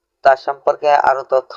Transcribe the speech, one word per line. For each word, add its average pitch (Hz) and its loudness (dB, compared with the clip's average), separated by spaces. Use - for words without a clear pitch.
তার 135 4
সম্পর্কে 143 -4
আরো 135 0
তথ্য 131 -4